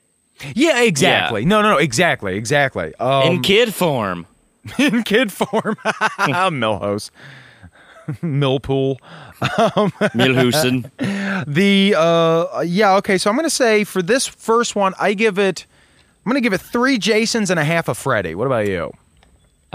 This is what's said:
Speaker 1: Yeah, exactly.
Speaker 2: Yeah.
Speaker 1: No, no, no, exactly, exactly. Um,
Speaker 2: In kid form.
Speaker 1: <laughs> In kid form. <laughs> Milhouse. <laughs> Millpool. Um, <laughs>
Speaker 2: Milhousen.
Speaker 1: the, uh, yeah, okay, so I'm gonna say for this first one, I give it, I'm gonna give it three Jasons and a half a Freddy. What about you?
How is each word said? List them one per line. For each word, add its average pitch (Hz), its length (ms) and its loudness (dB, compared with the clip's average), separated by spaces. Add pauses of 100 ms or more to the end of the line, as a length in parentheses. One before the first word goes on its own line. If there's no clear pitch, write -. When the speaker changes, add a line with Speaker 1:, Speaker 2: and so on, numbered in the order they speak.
(540)
Speaker 1:
Yeah, 277 280 2
exactly. 135 600 2
Speaker 2:
Yeah. 147 60 0
Speaker 1:
No, 214 140 4
no, 214 100 4
no, 165 60 2
exactly, 131 580 0
exactly. 113 600 -2
Um, 135 260 2 (140)
Speaker 2:
In - 60 -4
kid 214 320 2
form. 107 520 -2 (260)
Speaker 1:
<laughs> - 260 -14
In 240 240 0
kid 208 300 0
form. 214 480 -4
<laughs> - 40 -8
Milhouse. 139 1300 -2 (560)
<laughs> - 420 -20 (140)
Millpool. 135 760 0 (800)
Um, 202 140 2
<laughs> - 100 -8 (140)
Speaker 2:
Milhousen. 127 760 2 (560)
Speaker 1:
the, 196 500 4
uh, 165 680 2
yeah, 185 340 2
okay, 196 220 0
so 208 120 -2
I'm 220 60 0
gonna 320 140 0
say 214 340 2
for - 180 -4
this 226 240 0
first - 500 -2
one, 190 240 0
I 190 140 0
give 202 240 0
it, 196 280 -2 (580)
I'm 202 60 -4
gonna 269 120 0
give 226 100 0
it 180 80 -2
three 247 380 0
Jasons 214 520 0
and 180 80 0
a 147 60 0
half 165 240 -2
a 135 60 -2
Freddy. 101 400 -2
What 107 120 -4
about 117 220 0
you? 85 240 -4 (840)